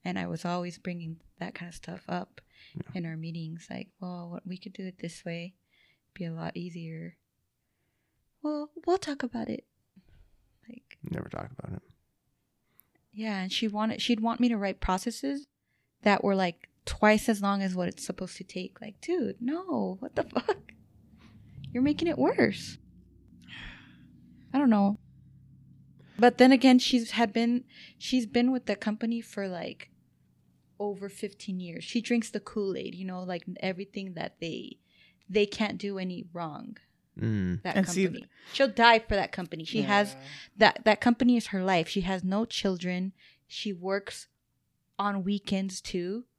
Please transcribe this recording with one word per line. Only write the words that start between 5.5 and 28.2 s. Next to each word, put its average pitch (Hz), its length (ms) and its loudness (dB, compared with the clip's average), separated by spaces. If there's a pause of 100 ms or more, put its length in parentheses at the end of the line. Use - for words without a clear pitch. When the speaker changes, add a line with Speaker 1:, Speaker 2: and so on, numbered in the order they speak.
Speaker 1:
be 175 120 -10
a 165 60 -8
lot 165 240 -8
easier." 170 640 -12 (1300)
"Well, 302 260 -4 (160)
we'll 370 140 2
talk 285 240 -6
about 233 260 -6
it." - 160 -8 (1040)
Like, - 280 -20 (120)
Speaker 2:
Never - 200 -8
talked - 280 -10
about - 200 -10
it. - 40 -12 (1300)
Speaker 1:
yeah, 208 280 -4
and 190 120 -4
she 226 160 0
wanted, 214 320 -2
she'd 233 180 2
want 226 220 0
me 247 80 6
to 233 80 2
write 196 240 -2
processes 269 680 -2 (540)
that 202 240 4
were, 196 100 4
like, 180 320 -2 (180)
twice 214 440 4
as 202 120 2
long 202 200 2
as 190 120 -2
what 180 140 0
it's - 180 -8
supposed - 320 -8
to 185 60 -14
take. 185 380 -10
Like, 214 180 -16
"Dude, 269 420 -2
no, 254 600 -2
what - 160 -10
the - 60 0
<laughs> - 120 -8
fuck? - 380 -4 (1000)
You're 247 120 0
making 294 260 2
it 311 80 0
worse." - 600 2 (1800)
I 254 40 2
don't 277 120 6
know. 208 300 6 (1200)
But 240 180 8
then 254 140 12
again, 254 280 10
she's 233 320 2
had 226 200 2
been, 233 320 0 (340)
she's 254 280 0